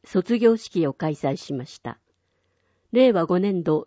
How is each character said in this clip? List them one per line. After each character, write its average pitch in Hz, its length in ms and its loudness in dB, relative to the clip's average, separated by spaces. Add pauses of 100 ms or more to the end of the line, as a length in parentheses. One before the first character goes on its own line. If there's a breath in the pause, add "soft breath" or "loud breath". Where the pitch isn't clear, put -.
卒 208 340 -2
業 226 200 4
式 170 280 -2
を 139 80 -2
開 156 220 -4
催 143 220 -4
し - 160 -10
ま 131 120 -8
し - 140 -20
た。 - 200 -14 (920)
令 254 200 4
和 170 140 0
五 180 140 0
年 190 240 -2
度 156 240 0